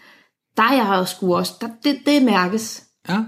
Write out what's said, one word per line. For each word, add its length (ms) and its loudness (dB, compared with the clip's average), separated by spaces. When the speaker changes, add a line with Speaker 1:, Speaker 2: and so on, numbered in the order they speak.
Speaker 1:
Der 60 2
er 100 2
jeg 260 2
jo 60 -2
sgu 300 -2
også, 260 -4
der, 60 -8
det, 220 0
det 180 4
mærkes. 600 0
Speaker 2:
Ja. 40 -2